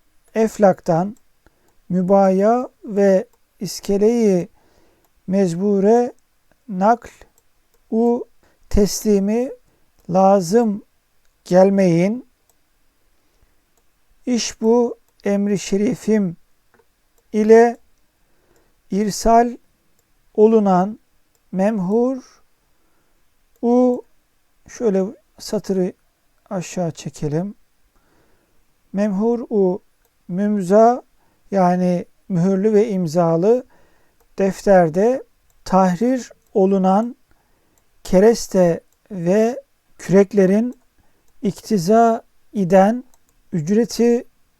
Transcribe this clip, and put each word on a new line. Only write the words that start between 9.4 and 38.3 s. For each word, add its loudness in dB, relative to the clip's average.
lazım 2
gelmeyin. 2
İş -6
bu 0
emri -2
şerifim -2
ile 4
irsal 0
olunan 2
memhur -4
u, 0
şöyle -2
satırı -6
aşağı -8
çekelim. -8
Memhur -4
u -2
mümza, 0
yani 0
mühürlü 0
ve 2
imzalı 0
defterde 0
tahrir 0
olunan 0
kereste 2